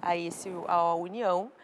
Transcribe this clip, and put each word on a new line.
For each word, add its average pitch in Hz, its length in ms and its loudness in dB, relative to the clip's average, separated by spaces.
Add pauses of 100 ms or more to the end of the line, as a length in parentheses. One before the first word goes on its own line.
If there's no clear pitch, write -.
a 175 140 2
esse, 170 340 -6 (180)
à 170 260 4
união, 185 580 0 (120)